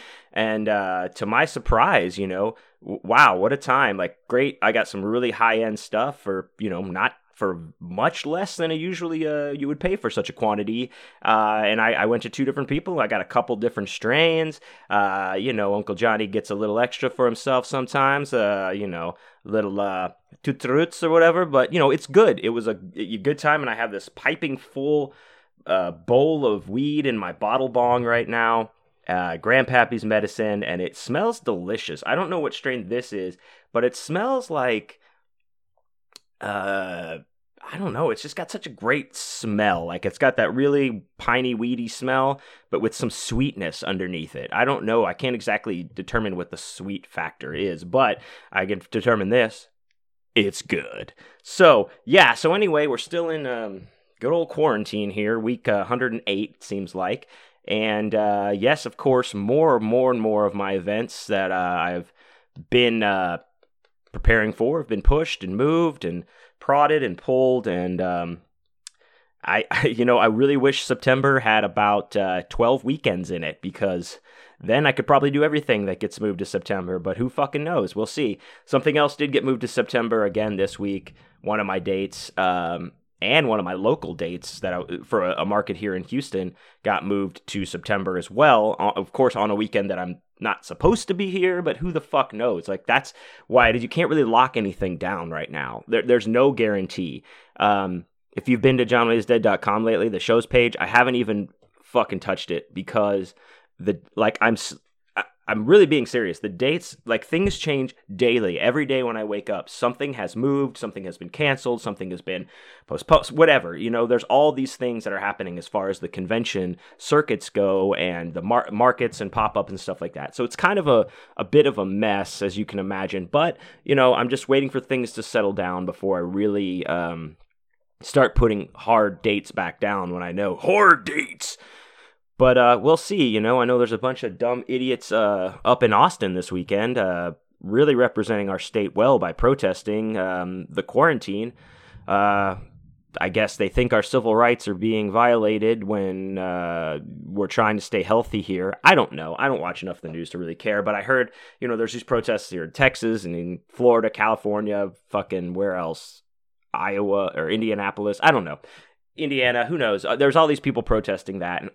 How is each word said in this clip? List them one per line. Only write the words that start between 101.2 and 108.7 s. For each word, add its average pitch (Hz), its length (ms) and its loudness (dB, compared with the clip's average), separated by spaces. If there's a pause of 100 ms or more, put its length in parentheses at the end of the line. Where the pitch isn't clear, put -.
fucking 101 360 -2
touched - 300 -6
it - 240 -8
because 98 600 -2 (460)
the, 95 180 -4 (160)
like, 107 280 0
I'm 113 120 4
s-, - 220 -8 (400)
I, 101 80 -2 (240)
I'm 107 160 -2
really 180 220 8
being 139 200 2
serious. 101 340 -2
The 107 80 -4
dates, 131 480 -4 (100)
like, 113 180 -2
things 190 320 -2
change 139 380 -4 (200)
daily. 113 440 2
Every 135 260 0